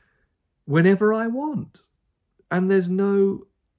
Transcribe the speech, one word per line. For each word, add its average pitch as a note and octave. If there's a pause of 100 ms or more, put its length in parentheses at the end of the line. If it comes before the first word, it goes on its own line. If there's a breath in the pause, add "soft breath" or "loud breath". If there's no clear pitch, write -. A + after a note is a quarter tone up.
(640 soft breath)
whenever F#3+
I A3
want. B3+ (680)
And F#3
there's F#3+
no G3 (340)